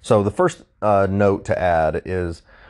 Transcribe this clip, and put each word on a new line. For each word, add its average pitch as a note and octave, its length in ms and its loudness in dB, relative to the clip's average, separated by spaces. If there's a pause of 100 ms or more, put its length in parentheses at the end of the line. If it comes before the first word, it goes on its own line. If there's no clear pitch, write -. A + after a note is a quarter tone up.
So G#2+ 220 2
the G#2 80 0
first, F3+ 320 -2 (180)
uh, G2 280 2
note G2 360 0
to - 140 -2
add D#2+ 460 0
is F2+ 360 -6 (280)